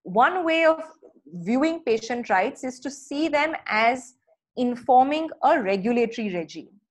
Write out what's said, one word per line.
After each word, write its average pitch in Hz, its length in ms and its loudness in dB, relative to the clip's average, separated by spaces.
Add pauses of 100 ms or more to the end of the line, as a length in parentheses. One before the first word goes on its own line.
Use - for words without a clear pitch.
one 302 420 2
way 330 200 2
of 320 160 2 (520)
viewing 262 520 -2
patient 233 440 -4
rights 208 340 0
is 254 160 -10
to 285 120 -10
see 294 360 -6
them 294 260 -2 (140)
as 226 480 -2 (420)
informing 254 720 2 (140)
a 294 180 4
regulatory 214 720 0
regime. 160 360 -8 (220)